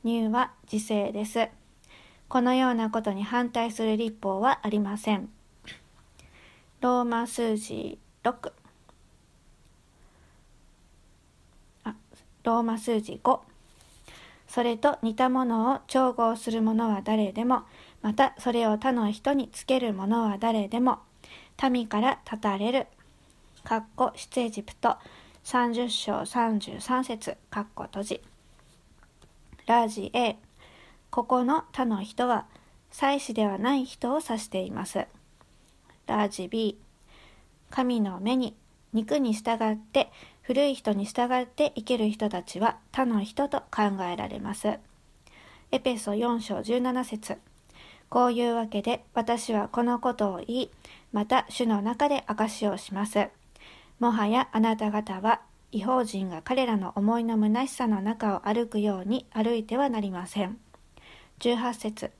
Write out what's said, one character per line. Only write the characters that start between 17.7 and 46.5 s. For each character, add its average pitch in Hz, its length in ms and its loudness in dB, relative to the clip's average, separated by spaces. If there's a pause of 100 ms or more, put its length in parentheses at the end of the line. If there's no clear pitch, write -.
ま 214 100 0
た 262 240 4
そ 247 140 -2
れ 233 160 2
を 214 100 2
他 262 140 0
の 226 180 2
人 214 240 -2
に 269 160 0
つ - 160 -16
け 262 140 2
る 233 140 -2
者 202 280 0
は 208 160 0
誰 220 300 0
で 226 120 -2
も、 254 200 2 (720)
民 240 160 0
か 214 140 0
ら 254 220 2
断 214 160 -10
た 208 200 0
れ 214 120 0
る。 262 160 0 (760)
か 226 140 0
っ 214 80 -4 (100)
こ - 200 2
出 - 260 -4
エ 233 100 -2
ジ 214 100 -10
プ - 140 -14
ト - 220 0 (460)
三 240 300 2
十 240 160 -2
章 208 360 -2
三 226 340 0
十 - 200 -10
三 254 240 0
節、 226 320 -6 (140)
か 208 120 -6
っ 214 120 -8
こ - 120 -10
閉 202 180 -8
じ。 - 180 -6 (1400)
ラ 233 200 6
ー - 20 -2
ジ 214 260 -8
A。 233 220 2 (720)
こ 233 140 -2
こ 247 220 2
の 302 260 2
他 254 140 -2
の 208 180 0
人 240 240 -2
は、 233 180 0 (460)
祭 277 280 2
司 262 140 -8
で 214 140 2
は 196 100 -2
な 240 180 2
い 262 100 0
人 254 280 -4
を 302 80 2
指 226 180 -4
し 214 100 -10
て 190 100 -4
い 185 120 -6
ま - 140 -6
す。 - 220 -4 (960)
ラ 214 200 2
ー 202 40 -2
ジ 185 200 -8
B。 220 280 -2 (920)
神 247 320 0
の 190 180 -2
目 220 160 0
に、 254 200 -2 (360)
肉 220 280 0
に 240 140 2
従 226 300 -2
っ 214 140 0
て、 - 340 0 (300)
古 269 240 2
い 277 100 2
人 - 160 -2
に 202 140 0
従 247 280 -2
っ 254 120 0
て 294 300 0
生 220 80 -8
き 240 140 0
る 214 120 2
人 214 180 -2
た 180 160 -4
ち - 160 -10
は 226 180 2 (140)
他 262 140 2
の 220 180 2
人 277 240 -2
と 277 140 -2 (100)
考 196 320 0
え 180 140 -4
ら 208 100 -6
れ - 120 -10
ま 202 140 -6
す。 214 260 -2 (920)
エ 262 80 2
ペ 254 180 -2
ソ 214 160 -4
四 233 280 0
章 214 200 -4